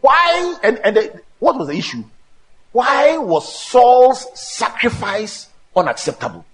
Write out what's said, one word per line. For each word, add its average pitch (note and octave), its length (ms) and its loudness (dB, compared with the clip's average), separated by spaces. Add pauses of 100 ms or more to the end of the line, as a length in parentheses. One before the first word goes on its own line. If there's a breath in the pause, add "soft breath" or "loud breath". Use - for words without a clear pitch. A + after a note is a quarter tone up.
Why? E4+ 640 2
And, A3+ 140 2
and G3+ 180 0
the, G#3 260 -2 (160)
what C4 200 -2
was D#3 100 -6
the D3 80 -6
issue? A#2+ 260 -8 (720)
Why C#4 460 2
was F3 380 -2
Saul's B3 760 4
sacrifice - 1120 -6 (280)
unacceptable? E3 760 -4